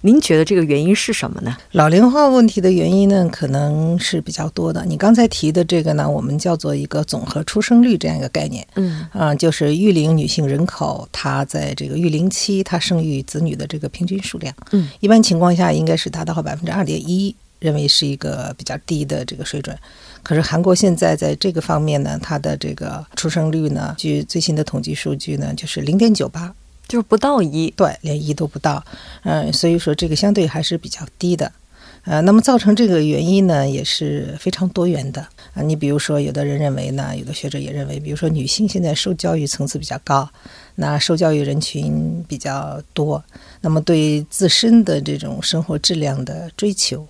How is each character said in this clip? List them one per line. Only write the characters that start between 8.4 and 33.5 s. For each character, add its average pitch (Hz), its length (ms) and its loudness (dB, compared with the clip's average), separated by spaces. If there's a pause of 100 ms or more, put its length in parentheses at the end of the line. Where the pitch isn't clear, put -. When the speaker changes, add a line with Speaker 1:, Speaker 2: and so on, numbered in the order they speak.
Speaker 2:
念。 - 260 -10
Speaker 1:
嗯。 165 380 -2
Speaker 2:
啊， 156 200 0
就 156 200 2
是 147 240 0
育 202 160 4
龄 160 240 4
女 147 100 2
性 147 220 0
人 143 180 0
口， 139 460 -6
她 135 320 -2
在 147 300 -6
这 143 120 -8
个 139 100 -6
育 170 120 2
龄 156 200 0
期， 190 360 -2
她 - 120 -4
生 170 280 0
育 143 180 -2
子 - 160 -8
女 156 160 0
的 147 120 -6
这 151 120 -8
个 147 120 -6
平 - 140 -6
均 190 160 -4
数 - 180 -10
量。 160 140 -10 (200)
Speaker 1:
嗯。 185 160 2 (100)
Speaker 2:
一 208 80 -2
般 220 160 8
情 180 160 2
况 175 160 4
下 175 160 2
应 156 140 0
该 160 120 2
是 - 140 -4
达 160 140 -8
到 165 180 -4
百 151 140 -6
分 165 100 -8
之 165 60 -4
二 185 120 0
点 156 140 -4
一， 185 340 -2 (280)
认 160 120 -2
为 147 140 0
是 - 180 2
一 139 120 -2
个 143 420 -8
比 - 60 -14
较 131 200 -8
低 147 200 -2
的 143 200 -4
这 - 120 -10
个 - 80 -10
水 143 180 -8
准。 151 160 -10 (440)
可 - 120 -2
是 156 60 4
韩 165 200 0
国 180 140 4
现 180 220 4
在 165 180 2
在 156 200 -2
这 185 180 -2
个 160 80 -2
方 156 200 -2
面 147 220 0
呢， 147 200 -4
它 156 160 -4
的 147 180 -4
这 147 160 -8
个 147 320 -10 (100)
出 - 140 -4
生 156 240 0
率 156 160 0
呢， 147 300 -4
据 147 240 -2
最 165 180 -4
新 156 160 0
的 151 80 0
统 - 180 -6
计 156 120 -6
数 147 200 -4
据 143 220 -6
呢， 143 180 -4
就 151 120 -10
是 147 160 -6
零 151 160 2
点 226 160 6
九 139 120 -2
八。 170 240 -10 (380)
Speaker 1:
就 240 140 -2
不 - 120 2
到 262 280 2
一。 160 340 -2
Speaker 2:
对， 147 240 2
连 151 220 -4
一 151 100 -4
都 147 140 -4
不 - 120 -8
到。 143 240 -2 (420)
嗯， 156 280 -2
所 170 160 0
以 170 100 2
说 156 160 -2
这 165 140 -4
个 156 80 -2
相 202 160 2
对 196 140 2
还 151 160 -4
是 165 160 -2
比 - 100 -12
较 - 120 -10 (180)
低 175 180 0
的。 156 160 -4 (520)
呃， 156 180 0
那 190 100 6
么 220 80 8
造 247 180 4
成 214 180 6
这 233 100 4
个 170 160 4
原 151 240 2
因 190 200 4
呢， 143 220 2